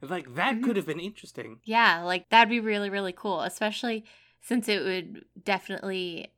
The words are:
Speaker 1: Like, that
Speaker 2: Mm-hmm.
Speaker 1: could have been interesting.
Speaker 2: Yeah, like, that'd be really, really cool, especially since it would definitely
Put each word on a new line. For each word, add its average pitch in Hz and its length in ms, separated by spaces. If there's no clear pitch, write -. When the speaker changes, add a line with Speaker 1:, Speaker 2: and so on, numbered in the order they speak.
Speaker 1:
Like, 143 360
that 226 180
Speaker 2:
Mm-hmm. 233 100
Speaker 1:
could 240 120
have 160 100
been 156 140
interesting. 123 640
Speaker 2:
Yeah, 214 380
like, 180 280
that'd 226 180
be 233 120
really, 208 280
really 196 240
cool, 180 300
especially 220 640
since 240 300
it 202 120
would 185 440
definitely 185 920